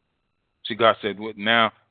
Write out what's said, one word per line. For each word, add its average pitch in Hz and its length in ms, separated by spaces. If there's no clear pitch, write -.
See, 117 100
God 107 280
said, 101 160
what 110 180
now? 110 360